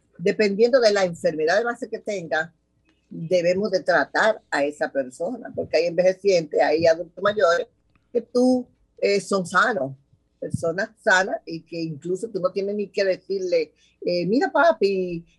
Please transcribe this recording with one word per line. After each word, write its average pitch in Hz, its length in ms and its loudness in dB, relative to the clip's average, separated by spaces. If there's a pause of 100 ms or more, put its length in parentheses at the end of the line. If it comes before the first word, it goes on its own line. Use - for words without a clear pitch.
(180)
Dependiendo 208 640 2
de 220 120 4
la 202 120 2
enfermedad 170 540 0
de 233 60 0
base 240 260 -6
que 220 80 -8
tenga, 170 560 -6 (560)
debemos 180 600 0
de 185 100 0
tratar 170 600 0 (100)
a 147 140 0
esa 147 260 -4
persona, 139 640 -6
porque 165 240 -4
hay 170 80 2
envejecientes, 180 760 2
hay 156 240 2
adultos 165 360 0
mayores 202 440 2 (460)
que 233 100 -2
tú, 247 440 2 (320)
eh, 202 220 0
son 190 260 -2
sanos, 185 460 0 (460)
personas 165 520 -4 (120)
sanas, 202 340 2 (100)
y 165 160 -10
que 170 180 -10
incluso 170 480 -6
tú 202 120 -8
no 180 120 0
tienes 202 220 -4
ni 202 140 -4
que 202 160 -2
decirle, 180 680 -2 (320)
eh, 175 220 -2
"Mira, 285 240 0
papi", 196 760 0 (140)